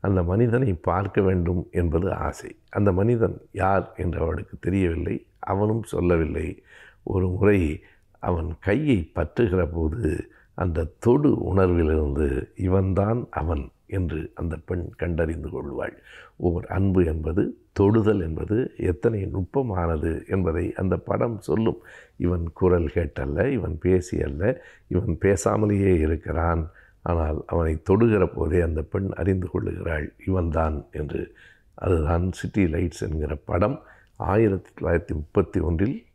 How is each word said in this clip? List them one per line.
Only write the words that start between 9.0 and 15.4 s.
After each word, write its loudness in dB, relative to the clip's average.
பற்றுகிற 0
போது -2
அந்த -2
தொடு 4
உணர்விலிருந்து 2
இவன்தான் 0
அவன் -4
என்று -4
அந்த -6
பெண் -6
கண்டறிந்து -2